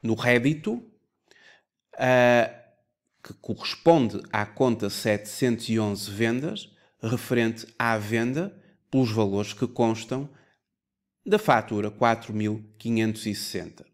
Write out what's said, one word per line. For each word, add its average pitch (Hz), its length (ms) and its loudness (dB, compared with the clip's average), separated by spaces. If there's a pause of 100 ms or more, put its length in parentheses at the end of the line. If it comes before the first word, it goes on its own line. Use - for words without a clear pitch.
no 113 100 0
rédito, 139 680 0 (1120)
ah, 123 540 4 (720)
que - 120 -18
corresponde 113 840 2 (100)
à 104 140 0
conta 110 440 0
setecentos 113 800 -2
e 110 100 0
onze 104 320 -4
vendas, 120 640 -4 (260)
referente 113 640 -2 (120)
à 113 200 0
venda 117 580 -4 (340)
pelos 127 220 2
valores 104 420 0
que - 140 -4
constam 120 600 -2 (960)
da 208 140 2
fatura 107 500 0
quatro 110 440 0
mil 107 320 -4 (120)
quinhentos 110 480 -2
e 107 80 -2
sessenta. - 600 -10